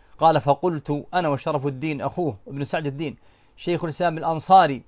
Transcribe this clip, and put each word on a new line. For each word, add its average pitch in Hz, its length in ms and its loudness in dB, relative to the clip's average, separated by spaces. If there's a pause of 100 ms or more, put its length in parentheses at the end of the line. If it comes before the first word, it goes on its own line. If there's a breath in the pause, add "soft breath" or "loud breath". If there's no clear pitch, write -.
(180)
قال: 156 240 4
"فقلت 147 720 -2
أنا 170 160 0
وشرف 143 380 -2
الدين 139 340 -6
أخوه 139 360 -4 (100)
ابن 139 160 -8
سعد 160 220 -4
الدين 143 320 -8 (400)
شيخ 170 260 -4
الإسلام 165 340 -4
الأنصاري"، 160 720 4